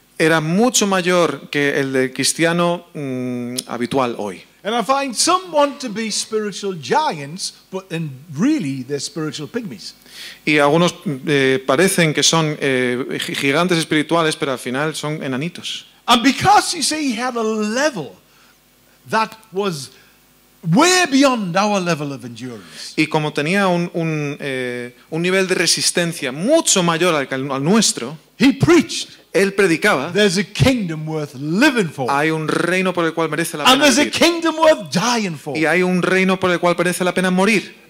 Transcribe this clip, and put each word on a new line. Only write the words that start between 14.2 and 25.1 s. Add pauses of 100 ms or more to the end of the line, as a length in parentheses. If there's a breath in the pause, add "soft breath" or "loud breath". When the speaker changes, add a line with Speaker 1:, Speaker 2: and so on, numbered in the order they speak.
Speaker 1:
pero
al
final
son
enanitos. (220 soft breath)
Speaker 2:
And
because,
you
see,
he
had
a
level (960 soft breath)
that (160)
was (720 soft breath)
way
beyond
our
level
of
endurance.
Speaker 1:
Y
como
tenía
un,
un,
eh, (160 soft breath)